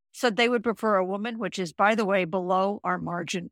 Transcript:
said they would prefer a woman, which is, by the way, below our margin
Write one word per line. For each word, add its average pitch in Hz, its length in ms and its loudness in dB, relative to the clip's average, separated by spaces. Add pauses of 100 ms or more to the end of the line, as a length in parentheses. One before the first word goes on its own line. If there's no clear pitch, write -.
(120)
said 233 240 0
they 233 120 4
would 240 160 0
prefer 220 320 0
a 185 100 2
woman, 208 340 -6
which 196 180 -6
is, 175 160 -4
by 208 220 4
the 214 100 0
way, 190 180 2
below 185 600 0
our 180 160 -2
margin 175 520 -6